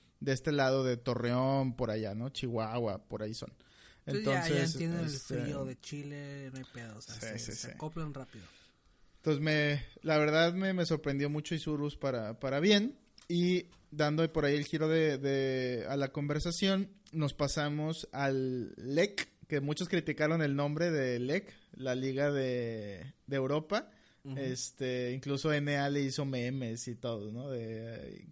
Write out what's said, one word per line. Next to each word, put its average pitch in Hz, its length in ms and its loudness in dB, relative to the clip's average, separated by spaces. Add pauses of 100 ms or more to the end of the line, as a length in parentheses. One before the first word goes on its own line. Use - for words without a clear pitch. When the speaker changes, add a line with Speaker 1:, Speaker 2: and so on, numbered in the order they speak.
(200)
Speaker 1:
de 139 140 0
este 143 180 0
lado 135 320 4
de 123 140 2
Torreón, 123 800 2
por 117 160 -2
allá, 107 220 -2
¿no? 117 160 -4
Chihuahua, 113 800 -2
por 107 160 -6
ahí 107 100 -4
son. - 180 -10 (540)
Speaker 2:
Entonces, 139 200 -2
ya, 139 60 2 (100)
ya - 60 0
Speaker 1:
Entonces, 139 260 2
Speaker 2:
entienden 170 260 -2
el - 60 -2 (100)
Speaker 1:
este, - 260 -4
Speaker 2:
frío 139 240 -4
de 127 140 -10
Chile, 143 720 -10
no 131 80 -12
hay 127 120 -12
pedo, 117 260 -14
o 113 40 -16
sea, 113 140 -14
Speaker 1:
Sí, 113 60 -12
Speaker 2:
se, 110 180 -6
Speaker 1:
sí, - 140 -8
Speaker 2:
se - 140 -10
Speaker 1:
sí. - 60 -10
Speaker 2:
acoplan 156 400 -8
rápido. 123 320 -14 (720)
Speaker 1:
Entonces, 151 260 2
me, 147 420 4 (160)
la 156 160 4
verdad, 160 380 6
me, 190 180 0
me 180 100 2
sorprendió 147 460 0
mucho 151 240 -2
Isurus 147 420 -2
para, 117 440 -4
para 139 200 0
bien, 208 380 6 (300)
y 175 400 2 (240)
dando 151 420 2
por 156 120 2
ahí 143 100 4
el 143 100 0
giro 156 220 0
de, 156 320 4
de, 131 680 0
a 139 80 -2
la 139 160 0
conversación, 170 800 0 (220)
nos 151 240 0
pasamos 147 800 0
al 131 640 0
lec, 165 520 0 (180)
que 143 140 0
muchos 151 280 -2
criticaron 160 520 2
el 143 140 2
nombre 147 340 2
de 131 300 2
lec, 156 340 -2 (200)
la 127 200 -2
Liga 135 380 0
de, 117 800 -2 (140)
de 139 80 -2
Europa. 151 560 0 (320)
Speaker 2:
Ujú. 135 160 -8
Speaker 1:
Este, 127 760 -2
incluso 139 400 0
N 143 240 2
A 143 140 2
le 143 100 2
hizo 139 240 -2
memes 123 640 -4
y 117 80 -6
todo, 107 360 -4
¿no? 123 200 -8
De, 117 800 -8